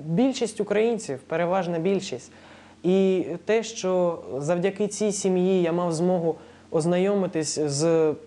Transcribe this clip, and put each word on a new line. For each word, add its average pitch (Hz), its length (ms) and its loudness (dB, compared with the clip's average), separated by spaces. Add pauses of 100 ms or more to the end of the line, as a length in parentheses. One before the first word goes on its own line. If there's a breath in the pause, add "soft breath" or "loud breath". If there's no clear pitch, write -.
більшість 226 560 0
українців, 208 680 -2
переважна 170 520 -2
більшість. 165 520 -4 (520 loud breath)
І 190 420 4 (200)
те, 220 180 2
що 180 560 0 (180)
завдяки 180 500 0
цій 208 240 -2
сім'ї 185 500 2
я 165 100 2
мав 175 220 0
змогу 175 420 0 (360 loud breath)
ознайомитись 180 880 0
з 156 540 2 (140)